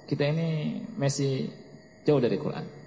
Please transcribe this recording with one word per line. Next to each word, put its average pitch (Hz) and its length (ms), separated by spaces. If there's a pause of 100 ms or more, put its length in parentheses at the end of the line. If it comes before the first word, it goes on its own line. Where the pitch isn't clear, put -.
kita 147 180
ini 156 560 (140)
masih 139 560 (500)
jauh 147 160
dari 107 220
Quran. - 260 (200)